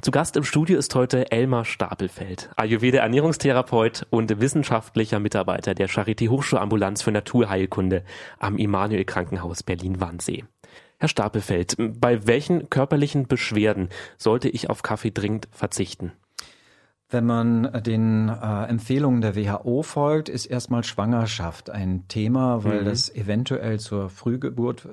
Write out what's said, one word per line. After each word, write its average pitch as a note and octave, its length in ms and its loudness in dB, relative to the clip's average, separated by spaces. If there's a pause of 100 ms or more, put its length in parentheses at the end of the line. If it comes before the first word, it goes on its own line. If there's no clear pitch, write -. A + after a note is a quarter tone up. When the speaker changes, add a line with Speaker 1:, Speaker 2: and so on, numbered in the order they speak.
Speaker 1:
Zu C3+ 120 0
Gast D#3 240 0
im D3 80 2
Studio D#3 340 2
ist - 160 -4
heute B2+ 380 2
Elmar A#2+ 320 2
Stapelfeld, - 920 -6
Ayurveda-Ernährungstherapeut B2 1500 2
und A2 300 0
wissenschaftlicher A#2 760 0
Mitarbeiter G2 560 -2
der F#2+ 160 0
Charité A2 400 0
Hochschulambulanz G#2 720 0
für - 80 0
Naturheilkunde F#2+ 920 0 (340)
am G2+ 180 -2
Immanuel G2+ 480 0
Krankenhaus F2 600 -6
Berlin-Wannsee. F2+ 800 -4 (540)
Herr D#3 100 0
Stapelfeld, G2+ 680 0 (260)
bei A#2 280 4
welchen D3 420 2
körperlichen C#3+ 560 2
Beschwerden G#2+ 600 2 (280)
sollte A#2+ 320 2
ich - 220 -2
auf - 140 -2
Kaffee G#2+ 260 -2
dringend G#2 400 -4
verzichten? - 640 -6 (960)
Speaker 2:
Wenn A#2 180 2
man A#2 560 2
den, A2 460 2
äh, G#2+ 380 -2
Empfehlungen B2 540 2
der G#2+ 140 0
W G#2 160 0
H G2+ 140 -2
O B2 180 0
folgt, D3+ 460 0
ist - 180 -6
erstmal A#2+ 380 -2
Schwangerschaft A2 840 -2
ein F#2 360 -4
Thema, A#2+ 580 0
weil G#2 180 0
Speaker 1:
Mhm. - 20 -2
Speaker 2:
das G#2+ 280 -2
eventuell A2 680 -2
zur G2 300 -6
Frühgeburt B2 840 -4